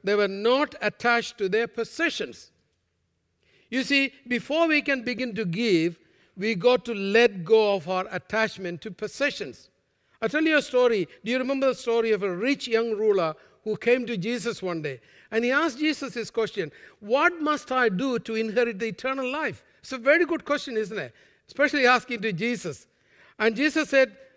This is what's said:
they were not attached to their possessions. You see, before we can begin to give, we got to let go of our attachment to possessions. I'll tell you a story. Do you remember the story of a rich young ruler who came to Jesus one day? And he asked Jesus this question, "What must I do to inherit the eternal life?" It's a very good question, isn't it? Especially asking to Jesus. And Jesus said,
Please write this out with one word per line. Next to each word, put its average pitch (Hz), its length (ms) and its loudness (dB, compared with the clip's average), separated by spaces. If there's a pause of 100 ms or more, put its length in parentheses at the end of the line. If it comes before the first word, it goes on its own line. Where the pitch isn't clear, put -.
they 196 120 2
were 202 120 4
not 233 540 0
attached 233 560 0
to 196 100 -2
their 220 200 0
possessions. 226 840 -6 (1200)
You 254 140 -2
see, 277 300 2 (140)
before 285 400 0
we 294 140 2
can 269 220 -2
begin 240 320 -4
to 214 100 -2
give, 175 520 0 (380)
we 214 200 -2
got 226 300 2
to 233 80 -4
let 196 520 2
go 214 300 4
of 160 140 -6
our 185 220 -2
attachment 190 680 -4
to 214 100 -12
possessions. 202 800 -6 (520)
I'll 226 80 0
tell 311 140 0
you 311 140 4
a 262 40 2
story. 233 460 2 (160)
Do 220 80 -2
you 254 60 2
remember 262 300 0
the 254 80 2
story 226 360 0
of 196 120 0
a 185 120 -2
rich 262 320 -2
young 233 240 0
ruler 196 440 2 (280)
who 214 140 -4
came 247 300 2
to 233 100 -4
Jesus 220 440 -4
one 175 200 -6
day? 139 180 -8 (320)
And 226 120 0
he 240 80 2
asked 277 260 2
Jesus 294 360 -2
this 226 180 -8
question, - 400 -4 (280)
"What 302 420 0
must 302 300 -2
I 254 180 4
do 233 300 -2
to 220 160 -8
inherit 220 440 -2
the 226 80 -4
eternal 262 420 -4
life?" 269 340 -6 (160)
It's - 120 -16
a 262 60 -6
very 294 280 4
good 311 200 -2
question, 285 320 -4
isn't 214 200 -4
it? 131 160 -8 (340)
Especially 285 380 2
asking 247 360 2
to 214 120 0
Jesus. 185 540 -4 (500)
And 220 180 2
Jesus 294 340 0
said, 262 280 4 (200)